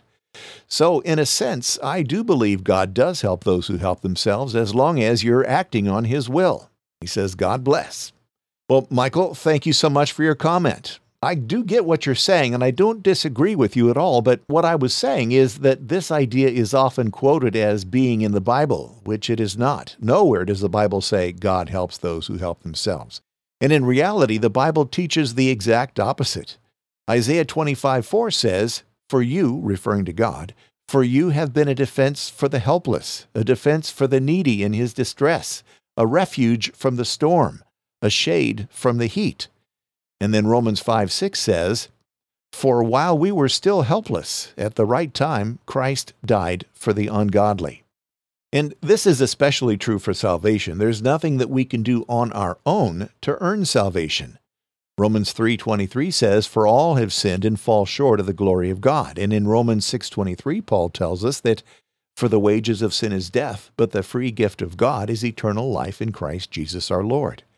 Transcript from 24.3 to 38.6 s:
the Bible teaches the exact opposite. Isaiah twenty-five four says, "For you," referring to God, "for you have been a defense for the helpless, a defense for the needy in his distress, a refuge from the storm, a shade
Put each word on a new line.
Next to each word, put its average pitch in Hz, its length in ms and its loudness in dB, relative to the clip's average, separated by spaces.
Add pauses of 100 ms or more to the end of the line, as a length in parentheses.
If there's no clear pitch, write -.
the 117 100 2
Bible 143 380 0
teaches 151 480 -2
the 131 140 2
exact 117 500 0
opposite. 107 580 -4 (500)
Isaiah 123 380 2
twenty-five 135 580 -2
four 226 280 -2
says, 107 500 -2 (300)
"For 131 100 2
you," 135 400 0
referring 101 440 -2
to 87 60 -6
God, 82 440 -4 (340)
"for 135 140 4
you 135 260 2
have 147 240 0
been 147 140 2
a 139 80 0
defense 139 560 -2
for - 180 -2
the 139 80 -2
helpless, 127 800 -2
a 110 80 0
defense 147 480 0
for 139 160 0
the 135 120 2
needy 135 440 2
in 104 100 0
his 113 220 -2
distress, 139 680 -2 (340)
a 113 120 2
refuge 120 640 0
from 131 240 -2
the 120 100 -4
storm, 156 560 0 (400)
a 107 80 2
shade 120 600 -2